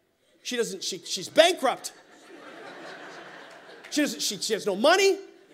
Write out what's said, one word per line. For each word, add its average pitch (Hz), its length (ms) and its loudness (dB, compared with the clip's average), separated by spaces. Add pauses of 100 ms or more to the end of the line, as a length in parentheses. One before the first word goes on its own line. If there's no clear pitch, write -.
(420)
She 247 140 -6
doesn't, 190 260 -4
she, 190 160 -6
she's - 300 -8
bankrupt. 294 640 4 (2000)
She 294 100 0
doesn't, 233 200 -2
she, - 180 -4
she 208 160 -2
has 175 120 -4
no 196 80 0
money. 370 420 6 (380)